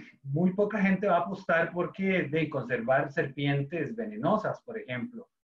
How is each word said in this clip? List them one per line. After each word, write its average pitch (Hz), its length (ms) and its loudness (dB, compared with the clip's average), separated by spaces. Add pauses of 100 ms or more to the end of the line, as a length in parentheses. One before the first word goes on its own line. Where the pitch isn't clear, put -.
(240)
muy 165 300 2
poca 208 280 0
gente 190 260 2
va 170 100 6
a - 40 2
apostar 165 520 0
porque 175 500 0
de 147 260 0
conservar 127 600 0
serpientes 143 840 -2
venenosas, 113 680 -2
por 110 160 -10
ejemplo, 120 500 -8 (160)